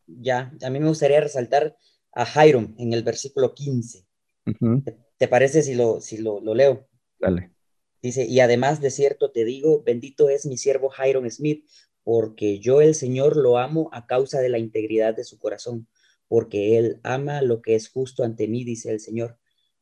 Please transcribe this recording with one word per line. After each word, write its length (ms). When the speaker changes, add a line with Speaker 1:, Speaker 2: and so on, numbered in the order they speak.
Speaker 1:
Ya, 440
a 80
mí 80
me 80
gustaría 340
resaltar 560
a 300
Hiram 320
en 160
el 100
versículo 500
quince. 520
Speaker 2:
Ujú. 360
Speaker 1:
¿Te, 160
te 100
parece 360
si 100
lo, 280
si 160
lo, 240
lo 120
leo? 340
Speaker 2:
Dale. 320
Speaker 1:
Dice, 240
"Y 160
además, 400
de 100
cierto 400
te 140
digo, 380
bendito 460
es 160
mi 120
siervo 340
Hiram 380
Smith, 360
porque 560
yo 220
el 120
Señor 440
lo 200
amo 360
a 120
causa 360
de 80
la 80
integridad 580
de 80
su 160
corazón, 480
porque 500
él 260
ama 380
lo 200
que 140
es 140
justo 340
ante 240
mí", 160
dice 280
el 80
Señor. 380